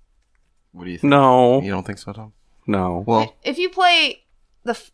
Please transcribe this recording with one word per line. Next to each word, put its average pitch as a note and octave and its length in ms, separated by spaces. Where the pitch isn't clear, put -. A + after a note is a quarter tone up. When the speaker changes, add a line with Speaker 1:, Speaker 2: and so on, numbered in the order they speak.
Speaker 1:
What F2 140
do F2+ 60
you F2 60
think? C#3+ 120
Speaker 2:
No. C3 520
Speaker 1:
You G2 100
don't F#2+ 140
think G2+ 140
so, G2+ 140
Tom? G#2+ 200
Speaker 2:
No. F2+ 400
Speaker 1:
Well, A2+ 260
Speaker 3:
If C#4 140
you F4+ 120
play F4 540
the A#3 80
f-, - 220